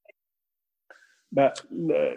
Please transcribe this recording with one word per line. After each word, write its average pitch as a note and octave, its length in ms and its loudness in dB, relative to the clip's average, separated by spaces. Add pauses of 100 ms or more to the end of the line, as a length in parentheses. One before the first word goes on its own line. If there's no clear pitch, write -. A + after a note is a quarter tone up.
(1300)
Bah, C#3 220 2 (160)
la, D3+ 480 -2